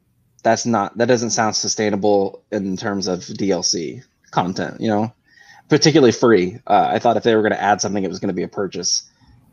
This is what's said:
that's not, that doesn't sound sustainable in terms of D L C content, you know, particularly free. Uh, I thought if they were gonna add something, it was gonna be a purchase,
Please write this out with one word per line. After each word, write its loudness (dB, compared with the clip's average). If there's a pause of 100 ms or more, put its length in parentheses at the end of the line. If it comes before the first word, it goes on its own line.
(420)
that's 0
not, 0
that 2
doesn't 0
sound -2
sustainable 0
in -4
terms -4
of -4
D -4
L 0
C -6 (300)
content, -4
you -2
know, -2 (560)
particularly 6
free. 2
Uh, 4
I 0
thought 2
if -2
they 4
were 4
gonna 0
add 0
something, -4
it -4
was -8
gonna -4
be -4
a -6
purchase, -6 (420)